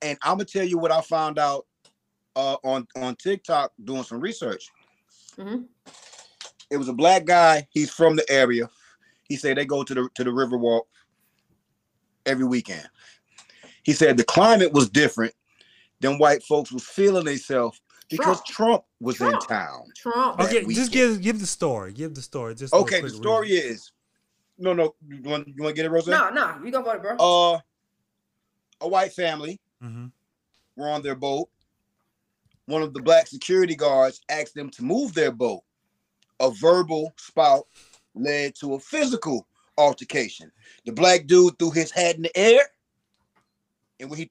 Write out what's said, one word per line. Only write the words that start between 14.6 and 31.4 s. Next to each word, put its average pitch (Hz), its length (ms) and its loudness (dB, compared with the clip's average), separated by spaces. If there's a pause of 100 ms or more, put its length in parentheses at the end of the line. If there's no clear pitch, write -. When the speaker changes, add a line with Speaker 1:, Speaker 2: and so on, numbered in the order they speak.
Speaker 1:
was 131 180 2
different 117 440 0 (640)
than 139 180 -2
white 147 240 4
folks 151 300 -2
was 127 120 -10
feeling 190 400 0
themselves 127 560 -4 (300)
because 262 320 -2
Speaker 2:
Trump. - 40 -20
Speaker 1:
Trump 226 380 0 (160)
was 117 200 -6
in - 100 0
Speaker 2:
Trump. - 180 -4
Speaker 1:
town 76 360 -8 (120)
Speaker 2:
Trump. 240 420 -4
Speaker 1:
that 185 80 0
Speaker 3:
Okay, 226 160 -2
just 196 40 -10
Speaker 1:
weekend. 226 260 -4
Speaker 3:
give, 233 300 2
give 220 180 -2
the 190 60 -8
story. 107 460 -4
Give 151 220 -12
the 135 80 -16
story. 117 320 -10
Just 131 200 -2
a - 40 6
Speaker 1:
Okay, 196 180 0
the 151 120 -6
Speaker 3:
quick - 60 -10
Speaker 1:
story 214 380 -2
Speaker 3:
reason. 151 180 0
Speaker 1:
is, - 220 -14 (640)
no, 185 160 0
no. 160 200 0 (140)
You 139 140 -18
want, 147 260 -6
you 139 140 -14
want 151 120 -4
to 160 80 -4
get 160 40 -2
it, 160 40 -6
Rose? 165 160 0
Speaker 2:
No, 185 240 2
no. 247 340 -4
You 240 60 -10
go 254 120 -2
for 226 140 -4
it, 180 60 -12
bro. 214 160 -6
Speaker 1:
Uh, 175 420 4 (1200)
a 160 60 -6
white 190 240 0
family 165 480 -6 (220)
Speaker 3:
Mm-hmm. 120 240 -14 (680)
Speaker 1:
were 143 140 -10
on 151 120 -4
their 139 120 -8
boat. 139 340 -6 (1160)